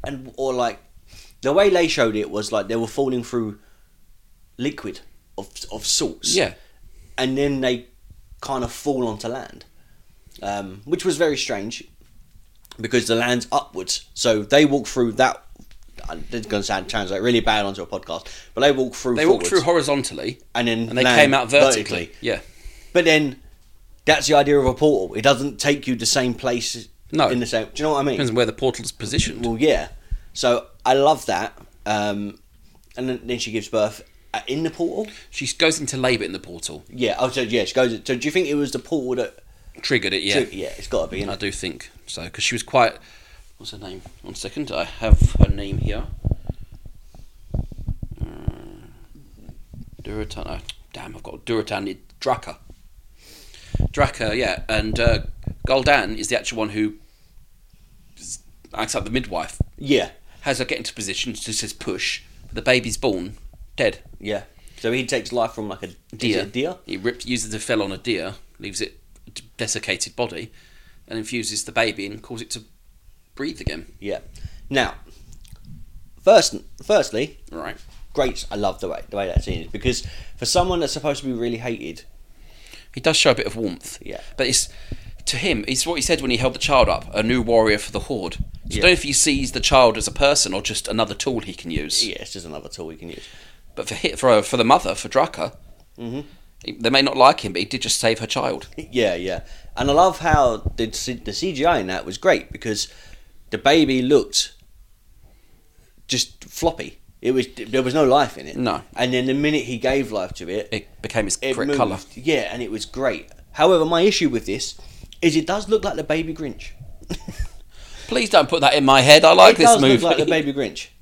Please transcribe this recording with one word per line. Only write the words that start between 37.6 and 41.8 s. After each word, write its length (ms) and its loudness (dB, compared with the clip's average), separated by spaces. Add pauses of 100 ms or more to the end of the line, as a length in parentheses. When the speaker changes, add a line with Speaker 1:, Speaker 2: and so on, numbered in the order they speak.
Speaker 1:
She 100 -8
goes. 160 4 (120)
So 140 -2
do 80 -8
you 60 -2
think 160 0
it 80 -2
was 160 -2
the 80 -6
portal 440 -4
that 160 -10 (420)
Speaker 2:
Triggered 320 0
it? 80 -2
Yeah. 220 2
Speaker 1:
Tri-, 80 -6
yeah. 260 -8
It's 100 -12
gotta 220 -2
be, 120 -6
innit? 80 -6
Speaker 2:
I 60 -6
do 160 -4
think 380 -10 (160)